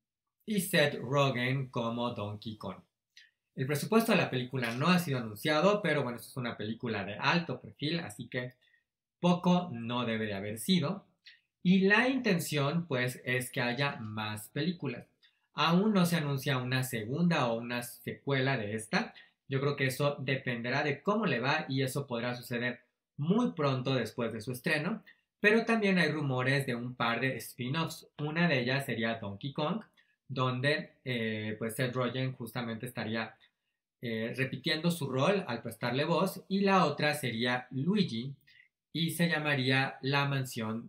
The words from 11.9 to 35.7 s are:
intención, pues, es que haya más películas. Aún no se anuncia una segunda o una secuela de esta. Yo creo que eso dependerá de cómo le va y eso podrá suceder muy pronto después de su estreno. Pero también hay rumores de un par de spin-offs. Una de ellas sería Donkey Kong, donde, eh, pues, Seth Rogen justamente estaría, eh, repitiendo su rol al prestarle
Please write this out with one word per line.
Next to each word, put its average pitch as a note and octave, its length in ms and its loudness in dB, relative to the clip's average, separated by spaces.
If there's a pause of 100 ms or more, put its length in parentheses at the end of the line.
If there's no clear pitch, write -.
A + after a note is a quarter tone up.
intención, E3+ 800 0
pues, B2+ 380 -2
es B2+ 260 -2
que C3 100 -4
haya B2 360 0
más G#2+ 520 -6
películas. C#3+ 580 -4 (480)
Aún F3 380 4
no F3+ 140 6
se E3+ 100 2
anuncia C#3+ 420 0
una B2+ 260 0
segunda C3+ 640 2
o A#2 100 0
una A#2+ 240 -4
secuela C3+ 720 -2
de G#2+ 180 -4
esta. A3+ 380 -2 (360)
Yo C3+ 120 0
creo C#3+ 160 0
que C3+ 100 0
eso C#3+ 340 0
dependerá B2+ 640 -2
de C#3+ 180 -2
cómo G#3 240 0
le B2 140 0
va D3 280 0
y C3+ 140 0
eso C3 240 -2
podrá A#2+ 300 -2
suceder A#2+ 480 -4 (320)
muy G#3 360 2
pronto C3+ 420 0
después A2+ 380 -2
de A2 80 -6
su B2+ 120 -6
estreno. D#3+ 500 -2 (380)
Pero A3 240 6
también G#3 340 4
hay D#3 120 4
rumores C3+ 540 2
de B2 120 -2
un B2 180 -6
par A#2 260 0
de B2+ 160 0
spin-offs. - 720 -6 (100)
Una D#3 300 2
de C3 120 4
ellas C3 260 0
sería A2+ 300 -2
Donkey G2+ 360 -8
Kong, E3 300 -2 (460)
donde, B2+ 640 0 (120)
eh, A2 540 -2
pues, A2+ 160 -4
Seth B2+ 200 -2
Rogen C3 400 -2
justamente A2+ 520 -6
estaría, A2 480 -6 (680)
eh, A2+ 360 -4
repitiendo D#3 560 0
su A#2+ 180 -4
rol D#3 380 2
al A#2+ 120 -6
prestarle B2 440 -2